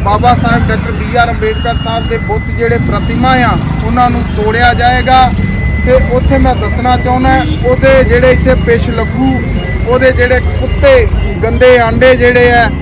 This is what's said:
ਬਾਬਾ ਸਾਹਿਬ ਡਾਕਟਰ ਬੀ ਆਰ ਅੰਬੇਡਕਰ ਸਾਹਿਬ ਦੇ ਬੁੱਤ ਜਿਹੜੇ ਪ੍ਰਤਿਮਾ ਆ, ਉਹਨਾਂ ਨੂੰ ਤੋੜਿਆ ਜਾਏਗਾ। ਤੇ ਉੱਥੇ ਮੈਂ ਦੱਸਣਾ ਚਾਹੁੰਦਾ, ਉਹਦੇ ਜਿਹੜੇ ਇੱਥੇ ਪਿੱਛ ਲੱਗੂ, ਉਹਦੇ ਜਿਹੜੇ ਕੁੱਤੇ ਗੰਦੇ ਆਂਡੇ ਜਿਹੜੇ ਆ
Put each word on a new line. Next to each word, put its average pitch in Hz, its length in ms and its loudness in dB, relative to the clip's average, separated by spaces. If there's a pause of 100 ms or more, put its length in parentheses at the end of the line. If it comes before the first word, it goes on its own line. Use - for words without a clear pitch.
ਬਾਬਾ 214 320 0
ਸਾਹਿਬ 233 320 0
ਡਾਕਟਰ 220 240 -4
ਬੀ - 240 -6
ਆਰ 233 140 0
ਅੰਬੇਡਕਰ 226 540 -4
ਸਾਹਿਬ 226 240 -4
ਦੇ 226 100 -4
ਬੁੱਤ 214 400 -4
ਜਿਹੜੇ 233 200 0
ਪ੍ਰਤਿਮਾ 233 520 -2
ਆ, 247 200 2 (360)
ਉਹਨਾਂ 247 240 0
ਨੂੰ 240 120 -2
ਤੋੜਿਆ 233 520 0
ਜਾਏਗਾ। 247 580 2 (540)
ਤੇ 247 80 2
ਉੱਥੇ 254 440 2
ਮੈਂ 262 180 2
ਦੱਸਣਾ 247 420 -2
ਚਾਹੁੰਦਾ, 254 480 0 (200)
ਉਹਦੇ 262 380 4
ਜਿਹੜੇ 247 280 2
ਇੱਥੇ 254 240 2
ਪਿੱਛ 233 340 0
ਲੱਗੂ, 226 420 -2 (560)
ਉਹਦੇ 254 240 2
ਜਿਹੜੇ 247 280 0
ਕੁੱਤੇ - 680 2 (360)
ਗੰਦੇ 240 360 2
ਆਂਡੇ 233 360 2
ਜਿਹੜੇ 240 360 2
ਆ 233 180 2 (120)